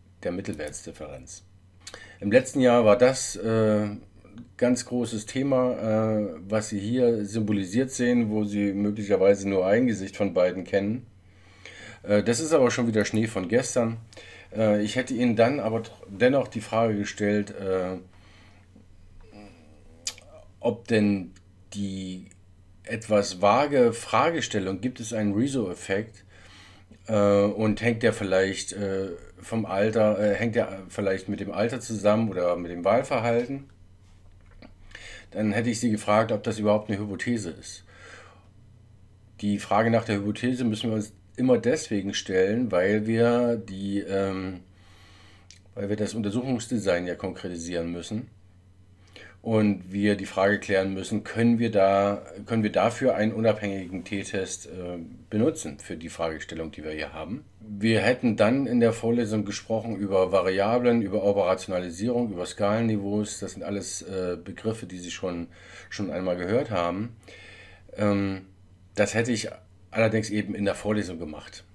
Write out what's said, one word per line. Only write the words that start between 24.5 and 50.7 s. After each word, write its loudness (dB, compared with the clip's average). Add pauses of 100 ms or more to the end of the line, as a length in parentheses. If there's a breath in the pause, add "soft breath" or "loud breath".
gibt -6
es -10
einen 0
Rezo-Effekt, -4 (800 loud breath)
äh, 4
und 0
hängt 0
der 4
vielleicht, 0
äh, -4 (300)
vom -4
Alter, 2
äh, 4
hängt 0
der 0
vielleicht -2
mit -4
dem -8
Alter -2
zusammen 2
oder 0
mit -6
dem -8
Wahlverhalten? 0 (1600 loud breath)
Dann -2
hätte 0
ich -2
Sie 0
gefragt, 2
ob -2
das -4
überhaupt 2
eine -2
Hypothese -4
ist. -18 (1600 loud breath)
Die 0
Frage 2
nach 4
der 0
Hypothese -2
müssen -2
wir -2
uns -4 (260)
immer 4
deswegen -2
stellen, 0
weil 2
wir 2
die, -6
ähm, -2 (1120 loud breath)
weil -6
wir -2
das -2
Untersuchungsdesign -2
ja -4
konkretisieren -6
müssen -8 (1120 loud breath)
und 2
wir 2
die -8
Frage 2
klären 0